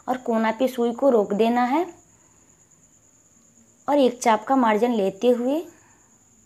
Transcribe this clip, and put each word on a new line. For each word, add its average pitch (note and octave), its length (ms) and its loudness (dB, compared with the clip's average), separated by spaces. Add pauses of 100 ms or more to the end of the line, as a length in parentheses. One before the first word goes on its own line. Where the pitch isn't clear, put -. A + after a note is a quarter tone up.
और B3+ 100 -4
कोना A3+ 340 -2
पे B3+ 160 -2
सुई A#3+ 240 -2
को C4+ 180 0
रोक G#3 240 2
देना A#3 300 2
है C#4+ 200 0 (2000)
और D4 100 2
एक B3 220 2
चाप A3 240 0
का C4+ 120 -2
मार्जिन A#3 380 0
लेते G3 360 -2
हुए B3+ 320 -2 (840)